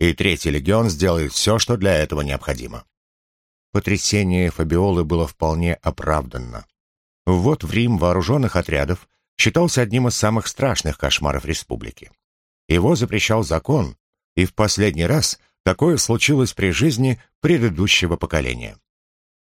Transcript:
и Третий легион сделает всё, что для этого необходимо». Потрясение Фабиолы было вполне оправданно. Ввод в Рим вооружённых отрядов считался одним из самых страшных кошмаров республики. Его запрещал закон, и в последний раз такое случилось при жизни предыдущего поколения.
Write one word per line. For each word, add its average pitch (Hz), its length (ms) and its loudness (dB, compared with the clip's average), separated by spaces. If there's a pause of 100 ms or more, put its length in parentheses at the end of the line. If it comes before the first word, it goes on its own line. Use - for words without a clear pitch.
и 85 140 4
Третий 85 360 0
легион 95 400 2
сделает 82 420 0
всё, 107 280 0
что 120 160 -2
для 95 180 2
этого 76 280 0
необходимо». 64 600 -8 (840)
Потрясение 92 800 0
Фабиолы 87 540 0
было 82 240 -2
вполне 80 460 -2
оправданно. 64 920 -6 (580)
Ввод 92 380 2
в - 100 -6
Рим 117 260 0
вооружённых 92 580 0
отрядов 78 520 -2 (280)
считался 160 460 2
одним 120 260 2
из - 80 -2
самых 110 320 0
страшных 101 500 -2
кошмаров 69 460 -2
республики. 60 640 -8 (580)
Его 87 260 4
запрещал 110 480 0
закон, 82 540 -2 (400)
и 92 80 4
в - 100 -2
последний 98 520 0
раз 127 320 0 (260)
такое 143 320 2
случилось 127 560 0
при 92 180 -2
жизни 123 500 0 (200)
предыдущего 98 760 2
поколения. 62 640 -4 (640)